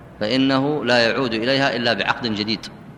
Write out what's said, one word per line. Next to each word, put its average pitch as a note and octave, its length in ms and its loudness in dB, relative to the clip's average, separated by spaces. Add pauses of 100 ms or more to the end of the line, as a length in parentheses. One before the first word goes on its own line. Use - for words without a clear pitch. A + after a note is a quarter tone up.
(200)
فإنه C3+ 680 0
لا A#2 240 4
يعود A#2 240 0
إليها C3 420 0
إلا A#2+ 180 0
بعقد A2+ 340 -2
جديد، G#2+ 400 -4 (300)